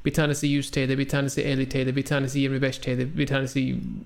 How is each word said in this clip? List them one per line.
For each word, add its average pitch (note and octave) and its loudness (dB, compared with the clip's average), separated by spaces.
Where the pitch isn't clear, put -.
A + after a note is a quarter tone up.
Bir - 2
tanesi D3 2
yüz C#3+ 0
T C3+ 0
L, C3+ 0
bir C#3 0
tanesi C#3 0
elli C3+ 0
T C3 0
L, C3 0
bir C3+ 0
tanesi C#3 0
yirmi C3+ 2
beş C3 0
T B2+ -2
L, C#3 -2
bir C#3+ 2
tanesi C3 0